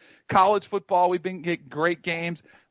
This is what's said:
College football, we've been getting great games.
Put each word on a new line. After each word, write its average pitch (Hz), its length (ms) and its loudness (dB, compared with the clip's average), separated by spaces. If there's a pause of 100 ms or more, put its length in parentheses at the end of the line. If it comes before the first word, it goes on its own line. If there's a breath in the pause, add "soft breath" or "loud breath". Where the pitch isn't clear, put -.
(280 soft breath)
College 196 380 4
football, 180 440 0
we've 180 120 -2
been 185 200 -8
getting 165 260 -4
great 170 340 -2
games. 170 400 -6 (280 soft breath)